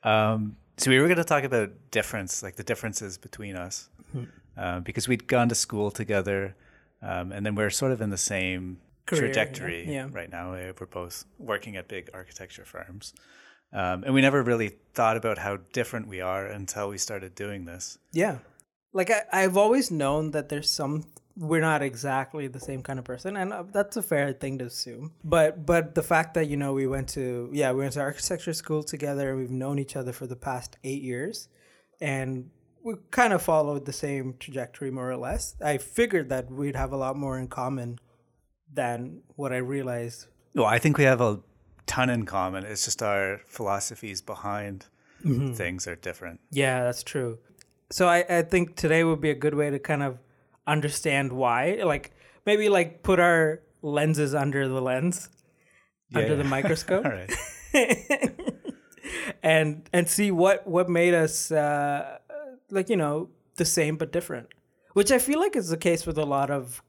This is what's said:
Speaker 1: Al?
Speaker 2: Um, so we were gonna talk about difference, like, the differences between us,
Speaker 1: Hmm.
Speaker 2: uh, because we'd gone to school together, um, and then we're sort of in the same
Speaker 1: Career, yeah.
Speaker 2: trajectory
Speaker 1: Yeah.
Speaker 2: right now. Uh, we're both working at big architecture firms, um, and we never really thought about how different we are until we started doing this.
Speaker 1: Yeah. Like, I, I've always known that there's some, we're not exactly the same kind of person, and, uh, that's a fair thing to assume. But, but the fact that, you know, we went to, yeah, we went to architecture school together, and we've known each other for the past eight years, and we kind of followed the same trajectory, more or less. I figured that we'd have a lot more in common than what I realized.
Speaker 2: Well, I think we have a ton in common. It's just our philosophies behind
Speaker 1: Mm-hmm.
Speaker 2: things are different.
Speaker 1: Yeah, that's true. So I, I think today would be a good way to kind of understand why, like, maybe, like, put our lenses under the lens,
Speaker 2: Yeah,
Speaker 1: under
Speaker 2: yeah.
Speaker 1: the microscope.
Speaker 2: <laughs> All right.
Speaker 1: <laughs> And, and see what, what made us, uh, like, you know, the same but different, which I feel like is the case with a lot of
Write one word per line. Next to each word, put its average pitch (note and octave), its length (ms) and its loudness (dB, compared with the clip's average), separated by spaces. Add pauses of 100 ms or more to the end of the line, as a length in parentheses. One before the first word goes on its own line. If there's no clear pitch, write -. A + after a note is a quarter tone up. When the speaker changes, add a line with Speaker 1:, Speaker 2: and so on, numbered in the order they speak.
Speaker 1:
Al? G#2+ 280 4
Speaker 2:
Um, G#2+ 240 -2 (200)
so - 120 0
we C3 120 8
were D3+ 80 6
gonna - 160 4
talk C#3+ 180 2
about A#2+ 300 0 (180)
difference, G#2 540 -2
like, F#2+ 100 -12
the - 80 -14
differences G#2 560 -6
between G2+ 380 -14
us, F2+ 320 -10 (240)
Speaker 1:
Hmm. B2+ 120 -8 (320)
Speaker 2:
uh, F2+ 240 -4
because - 280 -6
we'd B2 180 0
gone B2 220 4
to A#2 80 0
school G#2 340 -2
together, G2 640 -2 (480)
um, F#2 300 -8
and G2+ 120 -8
then G#2 120 -2
we're G#2 140 2
sort C3+ 200 0
of A#2+ 100 0
in G#2+ 100 -2
the G2 60 -4
same F#2 640 -4 (280)
Speaker 1:
Career, D#3+ 140 0
yeah. - 60 2
Speaker 2:
trajectory G2+ 680 -2
Speaker 1:
Yeah. C3+ 200 -8
Speaker 2:
right E2+ 180 -12
now. F2+ 240 -10
Uh, F#2 260 -10
we're F#2 60 -12
both F2 400 -12 (100)
working G#2 400 -8
at F2+ 120 -14
big F#2 260 -12
architecture F#2 500 -18
firms, F2+ 480 -16 (580)
um, F#2 320 -2
and C3+ 120 0
we C3+ 80 8
never C#3 200 6
really A2+ 360 0 (160)
thought A2+ 240 4
about G#2+ 180 -2
how G2+ 220 -4 (160)
different A2+ 340 -4
we F#2 140 -8
are F#2+ 240 -4
until G#2 420 -6
we G2+ 80 -8
started F#2+ 380 -8
doing G2+ 320 -8
this. F2 320 -14 (140)
Speaker 1:
Yeah. E3 260 0 (560)
Like, F#3+ 160 0
I, A3 200 2
I've F#3+ 280 2
always A3+ 320 4
known D3+ 400 0
that D3 180 -4
there's D3+ 220 -4
some, D3+ 340 -2 (320)
we're E3 240 0
not D#3 220 2
exactly C3+ 640 -4
the B2+ 140 -10
same C3 220 -8
kind C3+ 160 -6
of B2 60 -10
person, F#3 320 -8
and, F#3+ 160 -4
uh, F#3 180 -8
that's G3+ 280 0
a G#3 40 -4
fair C#3+ 300 0
thing C3+ 280 -6
to B2 40 -6
assume. B2 480 -10 (100)
But, D#3 440 4
but E3 280 2
the E3 80 2
fact E3 300 2
that, D#3+ 160 2
you C#3+ 80 -2
know, C#3 160 0
we C3+ 140 0
went C3 240 -2
to, B2 420 -4
yeah, C#3+ 200 2
we C3 80 0
went C#3 120 -2
to C#3+ 80 -4
architecture D#3+ 540 -4
school D#3 280 -2
together, C#3 460 -4
and C3+ 100 -2
we've B2 120 -4
known C3 280 -2
each C#3 180 -6
other C3 180 -6
for - 120 -10
the B2 100 -8
past B2+ 460 -8
eight C#3 200 -6
years, C3 480 -6 (500)
and C3 480 -4 (340)
we A3+ 120 -6 (160)
kind A#3 240 4
of F3 80 0
followed D3 420 2
the C#3 80 -6
same C3+ 460 -4
trajectory, C3 520 -8
more B2+ 200 -4
or B2+ 80 -4
less. C3+ 440 -6
I D3 140 0
figured E3 540 0
that B2+ 200 -4
we'd C#3 260 -4
have C3+ 160 -2
a C#3 40 -4
lot C3+ 220 -2
more C3+ 200 -4
in B2+ 100 -6
common B2 500 -6 (720)
than B2+ 500 -4 (140)
what C3+ 160 -4
I B2+ 60 -2
realized. B2 680 -6 (260)
Speaker 2:
Well, B2+ 120 4
I A2+ 160 6
think D3 180 4
we C#3+ 60 8
have C3 160 8
a G#2+ 180 4 (480)
ton B2+ 240 2
in A#2 160 0
common. F#2+ 380 -2
It's G#2 200 -4
just A#2 200 -4
our G2 420 0
philosophies G2+ 760 -6
behind G2+ 640 -8 (380)
Speaker 1:
Mm-hmm. C3+ 280 0
Speaker 2:
things F2+ 340 -6
are E2+ 80 -8
different. E2+ 460 -12 (100)
Speaker 1:
Yeah, C3 320 0
that's B2 220 -4
true. A#2+ 340 -6 (540)
So F3+ 160 4
I, F3 200 6
I E3+ 140 4
think E3+ 320 2
today E3 300 4
would D#3+ 160 2
be D3+ 100 2
a D3 40 0
good D3 200 0
way D3 160 2
to C#3 80 -2
kind C#3+ 240 0
of C3 160 -4 (480)
understand D3 640 0
why, C3 520 2
like, D3 260 0 (360)
maybe, G#3+ 220 4
like, E3+ 360 2
put F#3 160 6
our D#3+ 420 6 (180)
lenses D3 540 2
under C#3 320 2
the C3 160 -2
lens, C3 460 0 (840)
Speaker 2:
Yeah, C#3+ 120 2
Speaker 1:
under A2 80 2
Speaker 2:
yeah. C#3+ 120 2
Speaker 1:
the C#3 60 0
microscope. D#3 560 0
Speaker 2:
<laughs> - 0 -
All C#3 80 -8
right. F#2+ 180 -8 (420)
Speaker 1:
<laughs> C4 600 2 (1080)
And, D#3+ 520 4
and F3 160 4
see G#3 240 2
what, F#3 340 4
what F3+ 220 2
made F3 260 6
us, D#3+ 380 2
uh, C#3+ 640 0 (520)
like, F#3+ 180 0
you A3+ 80 4
know, D#3 320 0 (280)
the E3+ 80 0
same D#3 320 2
but D3+ 140 -4
different, C3 380 -6 (460)
which G3+ 180 6
I B3+ 60 6
feel C#4 200 2
like F#4+ 160 2
is G3+ 140 0
the E3 80 0
case E3 300 2
with D#3 120 -2
a D#3 60 2
lot C#3 260 2
of B2+ 380 -4